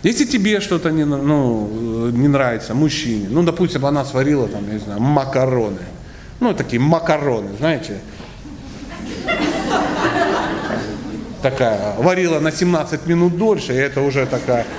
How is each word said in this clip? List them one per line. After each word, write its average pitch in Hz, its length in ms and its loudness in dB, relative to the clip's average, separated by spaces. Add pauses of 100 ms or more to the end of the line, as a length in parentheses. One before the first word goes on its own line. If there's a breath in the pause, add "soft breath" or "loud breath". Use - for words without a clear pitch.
Если 240 220 4
тебе 208 360 2
что-то 170 300 0
не, 156 120 2
ну, 139 640 2 (400)
э, 120 40 0
не 123 160 4
нравится, 123 480 2
мужчине, 123 540 0
ну, 147 120 2
допустим, 170 460 2
она 143 180 0
сварила, 135 420 2
там, 101 200 -6
я 104 80 -6
не 107 40 -4
знаю, 104 220 -6
макароны. 131 800 2 (580 loud breath)
Ну, 233 140 2
такие - 260 -2
макароны, 143 800 2
знаете. 131 420 -2 (3500 loud breath)
Такая, 113 560 2
варила 175 420 2
на 156 120 0
семнадцать 156 560 0
минут 170 300 4
дольше, 202 360 2
и 127 40 0
это 135 240 0
уже 135 260 2
такая 123 380 0 (140)